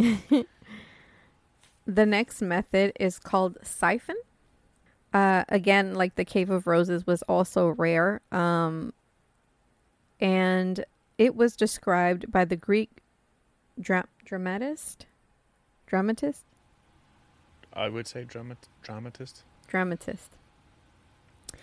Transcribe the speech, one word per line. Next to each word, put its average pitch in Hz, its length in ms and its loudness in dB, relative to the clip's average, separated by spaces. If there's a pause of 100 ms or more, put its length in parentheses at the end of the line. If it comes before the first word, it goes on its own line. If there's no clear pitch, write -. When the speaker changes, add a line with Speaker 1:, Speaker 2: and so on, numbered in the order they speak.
Speaker 1:
<laughs> 233 460 2 (1400)
The 208 200 4
next 214 380 0
method 190 560 0
is 185 180 -2
called 185 460 -2
siphon. 226 520 -2 (960)
Uh, 190 360 4
again, 196 460 2
like, 185 200 0
the 180 100 -2
Cave 190 240 -2
of 185 180 -2
Roses 175 400 2
was 175 160 0
also 180 460 2
rare. 165 520 0 (100)
Um, 170 640 -2 (1300)
and 185 640 2 (340)
it 240 180 4
was 233 200 2
described 180 760 0
by 185 140 4
the 175 100 -2
Greek 208 460 -2 (800)
dra-, 185 280 -2 (180)
dramatist? 196 800 -8 (840)
Dramatist? 220 560 -2 (1300)
Speaker 2:
I 107 160 -6
would 113 180 -10
say 123 180 -12
dramat-, 120 420 -16 (160)
dramatist. 117 600 -16 (240)
Speaker 1:
Dramatist. - 640 -6 (1300)